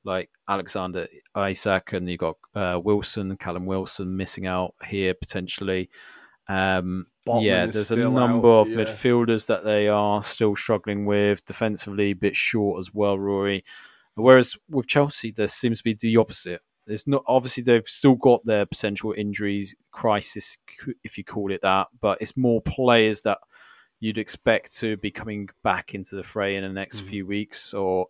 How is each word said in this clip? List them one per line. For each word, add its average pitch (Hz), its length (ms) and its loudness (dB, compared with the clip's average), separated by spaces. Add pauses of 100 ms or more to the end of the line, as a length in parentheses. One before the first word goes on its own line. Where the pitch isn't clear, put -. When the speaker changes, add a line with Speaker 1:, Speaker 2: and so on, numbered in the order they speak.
Speaker 1:
like 92 260 -4 (200)
Alexander 92 580 -6 (260)
Isak, 98 600 0
and 90 160 -4
you've 87 100 -6
got, 82 160 -2 (180)
uh, 90 300 -2
Wilson, 98 540 -2
Callum 90 280 -8
Wilson 95 520 -4
missing 95 280 -4
out 92 300 -4 (100)
here 95 280 -2
potentially. 92 760 -6 (600)
Um, 95 580 0 (180)
Speaker 2:
Botman 117 200 0
Speaker 1:
yeah, 92 200 4
Speaker 2:
is 90 100 -4
Speaker 1:
there's 107 160 -2
a - 20 2
Speaker 2:
still 120 180 2
Speaker 1:
number 120 380 4
Speaker 2:
out, 110 120 10
Speaker 1:
of 107 80 2
Speaker 2:
yeah. 113 80 -4
Speaker 1:
midfielders 117 720 2
that 107 160 -2
they 104 240 2
are 104 340 2
still 104 340 0
struggling 104 500 -2
with, 101 400 2
defensively 104 640 -2
a - 20 -4
bit 95 220 0
short 101 440 0
as 92 140 -10
well, 101 240 2
Rory. 98 460 0 (520)
Whereas 127 420 8 (120)
with 135 160 -2
Chelsea, 143 460 0
there 104 160 -2
seems 117 300 0
to - 80 -10
be 113 80 2
the 113 240 0
opposite. 90 440 0 (240)
There's 107 220 -8
not, 139 180 0
obviously, 123 380 0
they've 117 240 4
still - 280 4
got 120 300 4
their 107 200 2
potential 104 500 -4
injuries 101 600 -4 (160)
crisis, - 640 -2 (100)
c-, - 240 -14 (140)
if - 120 -12
you 101 60 -12
call 98 300 -6
it 92 80 -6
that, 95 260 2 (140)
but 101 180 0
it's - 160 -4
more 120 260 2
players 117 600 2
that 101 160 -2 (640)
you'd 110 160 -4
expect - 600 -2
to 110 180 -2
be 101 160 -6
coming 104 380 -10 (120)
back 92 320 -2
into 98 220 -12
the 95 80 -10
fray 101 320 -4
in 95 80 -6
the 95 60 -6
next 95 320 -8
Speaker 2:
Mm-hmm. 95 80 -14
Speaker 1:
few 98 180 -8
weeks 101 460 -6
or 92 360 -2